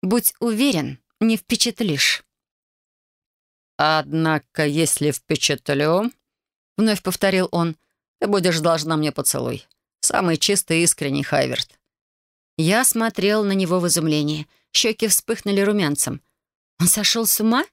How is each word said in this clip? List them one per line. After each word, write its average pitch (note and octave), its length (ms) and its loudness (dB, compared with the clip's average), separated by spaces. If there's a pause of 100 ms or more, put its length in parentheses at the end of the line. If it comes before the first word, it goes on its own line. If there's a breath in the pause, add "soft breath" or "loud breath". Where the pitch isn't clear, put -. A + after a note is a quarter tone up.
«Будь A3+ 360 0
уверен, G3 600 0 (200)
не A3 180 2
впечатлишь». A3 840 -2 (1500)
«Однако, D#3 880 0
если D3 460 0
впечатлю», D3+ 1000 -2 (680)
вновь G#3+ 240 2
повторил F#3 500 0
он, E3+ 260 -2 (420)
«ты A3+ 80 -2
будешь F3+ 320 2
должна D#3+ 380 0
мне D3+ 140 0
поцелуй. B2 560 -4 (340)
Самый E3+ 360 0
чистый E3 440 0
и - 20 4
искренний, C#3+ 400 -2
Хайверт». C3 560 -2 (760)
Я F#3+ 260 2
смотрел A3 600 0
на G3 100 0
него F#3 260 0
в F3 80 -2
изумлении. D3+ 600 -2 (260)
Щеки A3 340 0
вспыхнули G3+ 540 0
румянцем. G3 600 0 (580)
Он F3 80 2
сошел G#3+ 380 0
с - 140 0
ума? A3+ 340 2